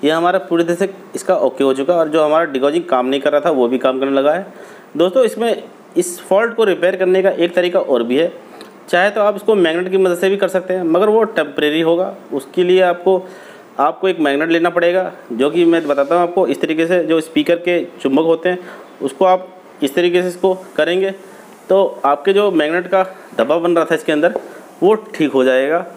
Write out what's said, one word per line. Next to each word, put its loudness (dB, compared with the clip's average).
ये 2
हमारा 0
पूरी 0
तरह -2
से -2
इसका 0
ओके 0
हो 4
चुका -2
है 2
और 0
जो 2
हमारा 2
degogging 0
काम 0
नहीं 0
कर 0
रहा 4
था 0
वो 2
भी 0
काम 0
करने -2
लगा 2
है। -4
दोस्तों, 0
इसमें -4
इस -4
fault 0
को 0
repair 0
करने 2
का 4
एक -2
तरीका 0
और 0
भी 0
है। 0
चाहे 2
तो -4
आप 2
इसको 0
magnet 2
की 0
मदद 2
से 0
भी 0
कर -2
सकते -4
हैं, -4
मगर 2
वो 4
temporary -2
होगा। 0
उसके -2
लिए 4
आपको, 2
आपको 0
एक -2
magnet 0
लेना 2
पड़ेगा, 0
जो 0
कि 2
मैं 2
बताता 0
हूँ 2
आपको। 0
इस -4
तरीके -2
से 0
जो 0
speaker 0
के -2
चुंबक 0
होते 0
हैं -2
उसको -2
आप 2
इस -4
तरीके 2
से -2
इसको -2
करेंगे -2
तो 2
आपके 2
जो 2
magnet 0
का 2
धब्बा 2
बन 0
रहा 2
था -2
इसके -4
अंदर 2
वो 6
ठीक -2
हो 4
जाएगा। 0